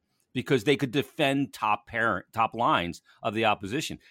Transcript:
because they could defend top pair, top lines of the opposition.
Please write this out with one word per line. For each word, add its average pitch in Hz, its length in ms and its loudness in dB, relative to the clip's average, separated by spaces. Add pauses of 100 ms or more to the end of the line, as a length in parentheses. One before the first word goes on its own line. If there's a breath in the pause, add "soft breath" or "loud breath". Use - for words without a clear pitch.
(340)
because 127 300 0
they 143 120 4
could 135 160 -2
defend 139 640 -2
top 107 340 -2
pair, 113 440 0
top 113 220 0
lines 113 480 0 (220 soft breath)
of 113 100 -2
the 113 120 2
opposition. 104 520 -2 (140)